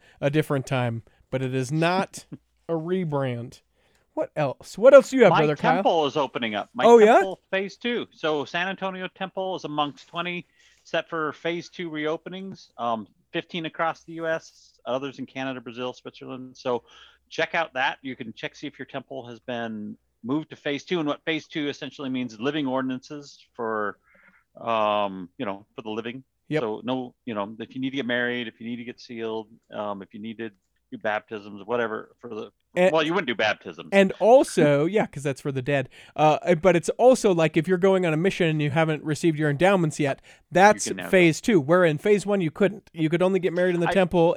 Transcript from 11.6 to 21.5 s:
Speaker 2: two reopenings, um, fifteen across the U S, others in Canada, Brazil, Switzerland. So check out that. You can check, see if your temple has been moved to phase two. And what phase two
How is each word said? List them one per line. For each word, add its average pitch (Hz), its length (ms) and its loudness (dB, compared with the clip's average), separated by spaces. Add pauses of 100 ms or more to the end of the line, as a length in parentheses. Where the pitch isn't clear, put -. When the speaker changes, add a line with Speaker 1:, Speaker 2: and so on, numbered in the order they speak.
Speaker 2:
two 175 220 -12
reopenings, 165 840 -8
um, 113 300 -4 (260)
fifteen 165 340 -8
across 160 380 -6
the 165 100 -18
U 165 120 -8
S, - 580 -8
others 131 360 -6
in 127 60 -12
Canada, 131 340 -10
Brazil, 123 320 -10
Switzerland. 131 640 -18
So 123 260 -4 (460)
check - 260 -4
out 165 200 -4
that. 131 280 -2
You 131 140 -8
can 117 160 -14
check, - 240 -12
see 156 100 -12
if 135 120 -14
your 131 80 -14
temple 131 420 -12
has 117 120 -16
been 110 560 -8 (280)
moved 147 260 -4
to 127 60 -18
phase 143 280 -8
two. 185 140 -2
And 151 100 -2
what 143 160 -6
phase 156 220 -6
two 147 220 -8